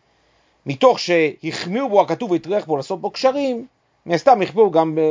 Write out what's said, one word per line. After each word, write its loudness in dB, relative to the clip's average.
מתוך 2
שהחמיאו -2
בו 4
הכתוב -4
והטריח -2
בו -2
לעשות -8
בו -6
קשרים, -2
מן -2
הסתם 4
החמיאו 2
גם, 0